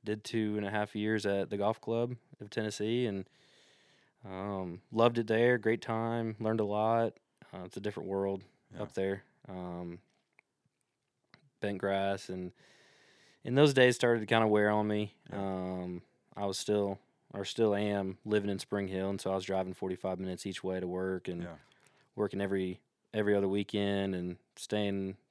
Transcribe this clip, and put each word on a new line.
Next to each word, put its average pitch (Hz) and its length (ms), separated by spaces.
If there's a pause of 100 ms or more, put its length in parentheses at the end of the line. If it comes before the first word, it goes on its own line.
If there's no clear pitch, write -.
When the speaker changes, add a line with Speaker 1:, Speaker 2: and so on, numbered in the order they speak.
Speaker 1:
Did 107 200
two 107 320
and 104 100
a 98 40
half 104 240
years 107 320
at 98 240
the 104 60
Golf 101 240
Club 117 340 (260)
of 104 100
Tennessee 110 560
and, 98 200 (1000)
um, 95 560 (120)
loved 117 260
it 113 80
there. 117 320
Great 110 240
time, 113 580
learned 110 200
a 107 40
lot. 110 500 (380)
Uh, 95 120
it's 87 120
a 98 40
different 101 280
world 98 340 (320)
Speaker 2:
Yeah. 107 80
Speaker 1:
up 104 120
there. 98 300 (240)
Um, 87 500 (1600)
bent 101 180
grass, 98 500
and, 90 240 (920)
and 127 120
those 143 180
days 127 220
started 117 240
to 104 60
kinda 113 200
wear 104 240
on 107 160
me. 104 280 (160)
Speaker 2:
Yeah. 98 80
Speaker 1:
Um, 92 640 (340)
I 101 100
was 95 120
still, 101 400 (360)
or 98 100
still 107 300
am, 101 500
living 101 260
in 98 80
Spring 98 300
Hill, 95 220
and 98 100
so 95 120
I - 20
was 95 100
driving 95 300
forty-five 92 440
minutes 92 280
each 95 180
way 92 160
to 92 60
work 92 420
and 87 140
Speaker 2:
Yeah. 85 140 (580)
Speaker 1:
working 101 260
every, 95 400 (320)
every 104 220
other 98 140
weekend 101 680
and 90 220 (200)
staying 98 600 (140)